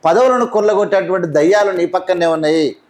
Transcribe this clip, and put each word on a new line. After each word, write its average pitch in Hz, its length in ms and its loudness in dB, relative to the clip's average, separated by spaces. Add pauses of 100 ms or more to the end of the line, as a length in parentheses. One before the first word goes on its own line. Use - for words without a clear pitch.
పదవులను 247 400 2
కొల్లగొట్టేటువంటి 196 840 0
దయ్యాలు 185 440 2
నీ 175 140 -2
పక్కనే 180 400 -2
ఉన్నాయి. 156 500 0 (140)